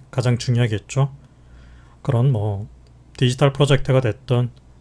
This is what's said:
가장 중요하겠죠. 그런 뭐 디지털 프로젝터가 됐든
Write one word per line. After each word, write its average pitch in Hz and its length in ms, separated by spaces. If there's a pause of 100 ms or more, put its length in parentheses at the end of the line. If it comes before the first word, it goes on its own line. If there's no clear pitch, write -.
(100)
가장 120 280
중요하겠죠. 120 760 (880)
그런 123 280
뭐 107 380 (480)
디지털 135 360
프로젝터가 135 480
됐든 120 500 (300)